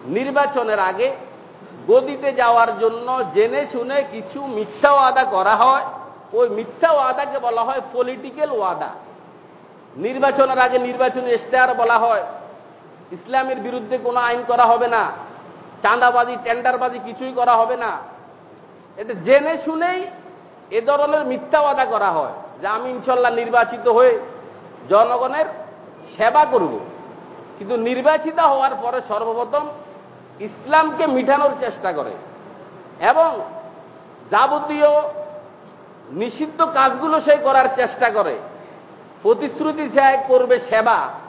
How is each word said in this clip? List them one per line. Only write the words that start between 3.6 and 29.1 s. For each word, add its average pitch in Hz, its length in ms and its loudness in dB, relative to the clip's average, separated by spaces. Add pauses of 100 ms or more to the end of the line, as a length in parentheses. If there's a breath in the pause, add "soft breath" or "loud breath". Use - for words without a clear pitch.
শুনে 269 380 -2
কিছু 269 360 -12
মিথ্যা 254 460 0
ওয়াদা 262 300 4
করা 202 340 2
হয়, 262 260 4 (500)
ওই 233 160 2
মিথ্যা 226 420 -2
ওয়াদাকে 277 480 0
বলা 233 240 -4
হয় 262 180 -4 (120)
পলিটিক্যাল 254 600 -4
ওয়াদা। 175 360 -4 (1080)
নির্বাচনের 262 600 0
আগে 247 200 4
নির্বাচনী 247 520 -2
ইশতেহার 254 440 2
বলা 233 240 2
হয়, 220 240 2 (920)
ইসলামের 262 440 -4
বিরুদ্ধে 247 420 -6
কোনো 240 220 -2
আইন 240 260 -2
করা 240 180 4
হবে 233 240 4
না, 214 240 0 (680)
চাঁদাবাজি, 240 600 2
টেন্ডারবাজি 247 540 -2
কিছুই 240 340 -10
করা 240 240 4
হবে 233 200 2
না। 220 200 -4 (1000)
এটা 220 180 -10 (100)
জেনে 285 400 2
শুনেই 349 400 -4 (680)
এ 214 100 0
ধরনের 285 440 0
মিথ্যা 254 360 -2
ওয়াদা 269 240 0
করা 202 260 0
হয় 147 220 -4 (280)
যে, 175 60 -8
"আমি 226 240 -6
ইনশাল্লাহ 247 420 0
নির্বাচিত 233 560 0
হয়ে 233 300 6 (680)
জনগণের 247 560 2 (720)
সেবা 294 280 4
করব।" 151 360 0 (800)
কিন্তু 208 180 -4
নির্বাচিত 294 640 0
হওয়ার 269 320 2 (120)
পরে 247 260 -4
সর্বপ্রথম 226 580 -4 (720)